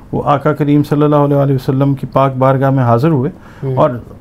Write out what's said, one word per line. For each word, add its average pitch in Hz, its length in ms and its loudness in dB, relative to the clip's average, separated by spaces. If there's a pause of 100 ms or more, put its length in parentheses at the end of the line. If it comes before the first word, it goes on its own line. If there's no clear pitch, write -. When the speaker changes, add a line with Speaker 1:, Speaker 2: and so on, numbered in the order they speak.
(140)
Speaker 1:
वो 147 60 -4
आका 147 340 0
करीम 147 300 0
सल्लल्लाहु 147 420 2
अलैहि 143 300 0
वसल्लम 139 380 0
की 139 140 -6
पाक 135 240 0
बारगाह 135 400 0
में 135 120 0
हाज़िर 120 280 2
हुए 143 200 -2 (300)
Speaker 2:
हम्म। 135 140 -6
Speaker 1:
और 127 300 -2 (160)